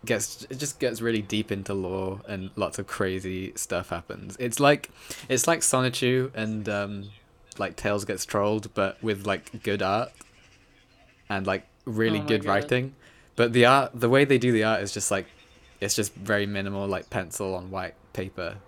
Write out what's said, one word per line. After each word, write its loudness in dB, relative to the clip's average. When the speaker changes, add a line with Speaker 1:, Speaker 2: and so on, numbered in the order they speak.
Speaker 1:
gets, -4
it -10
just -6
gets -2
really 0
deep -2
into -4
lore -4
and -8
lots -2
of -8
crazy -4
stuff -6
happens. -10
It's -4
like, 4
it's 4
like 2
Sonichu 2
and, -4
um, -4
like, -4
Tails 0
Gets -4
Trolled, 0
but 0
with, -2
like, -4
good 0
art 0
and, -2
like, -2
really 2
Speaker 2:
Oh -2
my -6
Speaker 1:
good 2
Speaker 2:
God. 0
Speaker 1:
writing. 0
But 4
the 8
art, 6
the 4
way 8
they 6
do 4
the 4
art 2
is -6
just, -2
like, 0
it's -2
just -2
very 0
minimal, -4
like, -4
pencil -4
on -8
white -8
paper -8